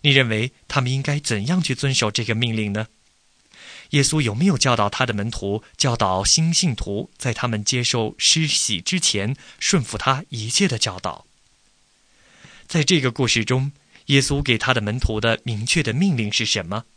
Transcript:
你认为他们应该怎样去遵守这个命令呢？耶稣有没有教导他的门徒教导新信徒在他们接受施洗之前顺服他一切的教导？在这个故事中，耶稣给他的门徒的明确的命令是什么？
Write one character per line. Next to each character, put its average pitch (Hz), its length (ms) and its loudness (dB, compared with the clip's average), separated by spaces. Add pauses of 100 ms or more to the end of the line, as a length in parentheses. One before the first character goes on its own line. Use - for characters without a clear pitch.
你 147 80 6
认 131 180 4
为 110 240 -2 (160)
他 143 100 0
们 123 100 -2
应 135 140 -2
该 147 160 -2
怎 110 280 -2
样 180 140 2
去 135 140 -2
遵 139 180 -2
守 117 160 2
这 113 140 -2
个 117 100 -2
命 113 220 0
令 104 160 -2
呢？ 107 160 -4 (1000)
耶 143 120 2
稣 156 200 2
有 113 120 0
没 135 120 0
有 175 120 4
教 127 160 2
导 104 160 2
他 - 160 0
的 120 80 -4
门 104 160 -2
徒 101 320 -4 (140)
教 123 220 0
导 95 260 2
新 165 300 2
信 160 200 2
徒 104 440 -6
在 120 160 -2
他 - 120 -4
们 110 160 -2
接 123 220 -2
受 113 340 -2
施 160 300 2
洗 107 320 -2
之 - 180 -4
前 110 380 0 (240)
顺 165 240 2
服 - 140 -8
他 135 320 0
一 110 200 -8
切 202 160 2
的 113 140 -2
教 92 180 -4
导？ - 280 -8 (1400)
在 165 160 0
这 147 200 4
个 127 100 2
故 120 160 0
事 113 160 2
中， 131 300 0 (320)
耶 139 160 4
稣 143 200 0
给 123 160 2
他 131 160 0
的 123 60 2
门 104 180 -2
徒 110 220 0
的 113 240 0
明 113 220 -4
确 151 180 0
的 117 80 -2
命 160 240 2
令 107 160 0
是 110 140 0
什 98 200 -2
么？ 101 200 -6 (120)